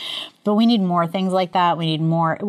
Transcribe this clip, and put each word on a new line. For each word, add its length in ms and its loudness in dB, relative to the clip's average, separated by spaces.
but 120 0
we 120 4
need 160 2
more 240 0
things 260 -4
like 200 0
that. 260 2
We 80 -2
need 160 -2
more, 360 0